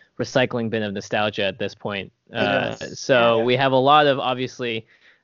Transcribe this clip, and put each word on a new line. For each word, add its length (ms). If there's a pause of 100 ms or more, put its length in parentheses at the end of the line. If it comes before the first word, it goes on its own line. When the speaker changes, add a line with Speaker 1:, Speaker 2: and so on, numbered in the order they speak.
(200)
Speaker 1:
recycling 500
bin 140
of 100
nostalgia 520
at 120
this 160
point. 380 (200)
Uh, 480
Speaker 2:
Yes. 200
Speaker 1:
so 400
Speaker 3:
Yeah. 40
Speaker 1:
we 120
have 160
a 80
lot 260
of, 140
obviously, 680 (380)